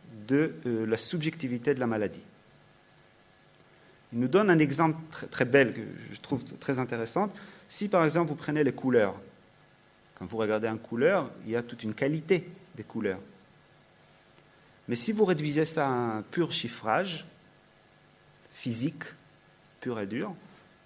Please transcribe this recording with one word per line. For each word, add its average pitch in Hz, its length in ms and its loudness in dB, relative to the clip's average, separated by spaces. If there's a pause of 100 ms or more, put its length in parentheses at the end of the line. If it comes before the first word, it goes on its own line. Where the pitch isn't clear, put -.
(260)
de, 147 260 2 (140)
euh, 113 200 -2
la 110 100 2
subjectivité 143 800 0
de 127 60 -4
la 123 60 0
maladie. 110 380 -2 (1900)
Il 117 80 -2
nous 127 80 2
donne 208 200 4
un 170 100 8
exemple 156 400 4 (120)
très, - 160 -10
très - 180 0
belle, 123 300 6
que 113 80 -8 (300)
je - 80 -14
trouve 123 220 -4
très 127 360 -4
intéressante. 127 520 -2 (380)
Si, - 200 -2
par 180 160 6
exemple, 160 260 2
vous 147 60 -4
prenez 151 280 0
les 131 80 4
couleurs, 113 420 4 (1000)
quand - 100 -12
vous 110 140 -8
regardez 110 280 2
une 110 120 -4
couleur, 131 520 0 (140)
il 110 80 -6
y 117 40 0
a 120 60 0
toute 117 220 -12
une 107 80 -4
qualité 156 560 0 (260)
des 107 100 -12
couleurs. 98 360 -4 (1700)
Mais 120 60 0
si 214 180 4
vous 214 140 4
réduisez 151 400 2
ça 151 200 0
à 135 40 0
un 120 320 -2
pur 151 300 -2
chiffrage 131 760 -2 (1200)
physique, 123 540 -4 (760)
pur 117 200 -6
et 101 60 -4
dur, 117 280 -6 (520)